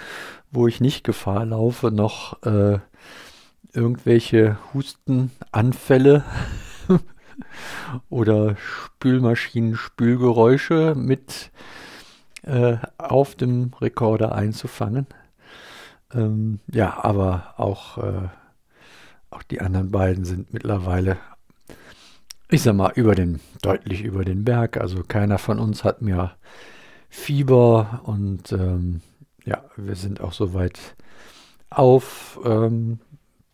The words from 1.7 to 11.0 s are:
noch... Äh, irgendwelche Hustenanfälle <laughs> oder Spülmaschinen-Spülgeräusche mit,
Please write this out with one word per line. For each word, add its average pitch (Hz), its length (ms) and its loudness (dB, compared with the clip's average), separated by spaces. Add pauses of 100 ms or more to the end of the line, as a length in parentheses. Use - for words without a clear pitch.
noch... - 540 -2
Äh, 101 340 4 (920)
irgendwelche 117 840 2 (160)
Hustenanfälle 131 1500 2 (640)
<laughs> 185 160 4 (1080)
oder 107 460 2
Spülmaschinen-Spülgeräusche 123 2500 2
mit, - 560 -4 (920)